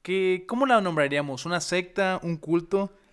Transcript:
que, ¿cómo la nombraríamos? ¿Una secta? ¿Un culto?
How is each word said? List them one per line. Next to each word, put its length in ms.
que, 460
¿cómo 180
la 160
nombraríamos? 640
¿Una 160
secta? 640
¿Un 140
culto? 540